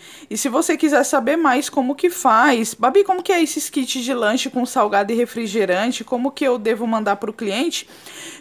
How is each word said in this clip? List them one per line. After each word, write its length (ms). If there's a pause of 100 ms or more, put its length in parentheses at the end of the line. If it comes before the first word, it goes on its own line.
(300)
E 80
se 100
você 300
quiser 260
saber 320
mais 340
como 260
que 140
faz, 640
"Babi, 300
como 200
que 100
é 80
esses 280
kits 340
de 100
lanche 360
com 160
salgado 460
e 40
refrigerante? 880
Como 280
que 140
eu 120
devo 300
mandar 300
pro 160
cliente?" 560 (520)